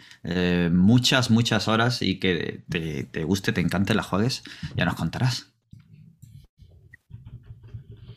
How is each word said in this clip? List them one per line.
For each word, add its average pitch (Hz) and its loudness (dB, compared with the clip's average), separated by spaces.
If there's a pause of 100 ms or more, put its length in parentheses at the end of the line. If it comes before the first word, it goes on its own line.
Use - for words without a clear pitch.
(240)
eh, 87 2
muchas, 120 4
muchas 113 2
horas 117 2
y 95 0
que - -2
te, 80 -4
te 85 -8
guste, 98 0
te 92 0
encante, 90 0
la 92 0
juegues. 107 -2 (320)
Ya 90 -2
nos 82 -2
contarás. 120 -2 (2750)